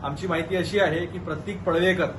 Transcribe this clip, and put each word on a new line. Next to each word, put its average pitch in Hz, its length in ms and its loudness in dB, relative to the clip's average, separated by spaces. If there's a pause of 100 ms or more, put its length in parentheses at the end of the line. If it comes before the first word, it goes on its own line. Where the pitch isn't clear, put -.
आमची 147 240 -4
माहिती 165 280 0
अशी 185 240 2
आहे 170 260 2
की 175 140 -8
प्रतीक 170 440 -6
पडवेकर 175 560 4